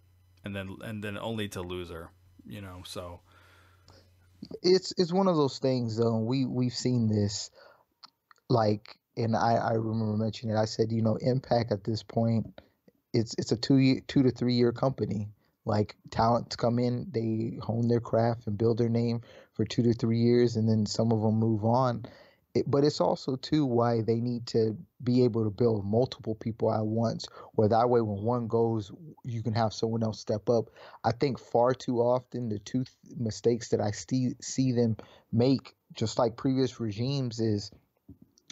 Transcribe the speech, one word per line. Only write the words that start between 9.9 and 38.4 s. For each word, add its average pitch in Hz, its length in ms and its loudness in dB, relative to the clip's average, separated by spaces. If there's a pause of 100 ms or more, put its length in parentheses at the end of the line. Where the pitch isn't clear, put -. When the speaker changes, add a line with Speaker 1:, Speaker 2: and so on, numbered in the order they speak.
Speaker 2:
mentioning 110 400 -2
it. - 20 2
I 110 60 2
said, 110 260 0
you 113 100 0
know, 110 200 2
Impact 120 500 0
at 104 140 -2
this 110 180 -4
point, 113 580 -2 (540)
it's, 117 240 0
it's - 140 -2
a 120 40 2
two 135 200 2
ye-, 131 320 4
two 139 160 4
to 127 80 4
three 123 220 0
year 120 180 4
company. 110 560 -2 (360)
Like, 104 300 0 (160)
talents 113 460 0
come 120 240 0
in, 123 320 -2
they 113 500 -2
hone 117 240 -2
their 117 140 2
craft 117 480 0
and 104 100 -4
build 113 200 2
their 117 100 2
name 117 320 0 (320)
for - 120 -2
two 120 200 0
to 117 100 6
three 113 240 0
years, 117 380 4
and 110 120 2
then 110 180 2
some 117 260 0
of 107 120 2
'em 110 140 2
move 110 260 2
on. 120 420 0 (480)
It, 127 160 0
but 143 140 4
it's 151 160 2
also, 175 360 0
too, 151 280 0
why 117 380 2
they 113 180 0
need 120 280 -4
to 110 280 0 (260)
be 123 220 4
able 113 200 2
to 107 60 0
build 104 360 0
multiple 113 480 -2
people 110 360 -2
at 110 140 0
once, 113 420 -2 (280)
where 107 140 4
that 113 200 4
way 120 140 4
when 104 200 -2
one 120 240 0
goes, 113 460 0 (320)
you 117 180 -6
can 117 120 -2
have 110 180 2
someone 113 300 -2
else 110 180 -4
step 110 300 -2
up. 113 160 2 (360)
I 117 100 0
think 123 260 -2
far 123 340 2
too 123 280 -2
often 123 500 -2
the 104 80 -4
two 127 260 -4
th-, - 340 -18
mistakes 117 520 0
that 113 100 2
I 107 120 -2
see, 127 500 -2
see 131 300 0
them 117 260 2 (340)
make, 123 420 2 (200)
just - 240 -4
like 117 180 0
previous 131 420 0
regimes, 117 600 -4
is 107 300 0 (800)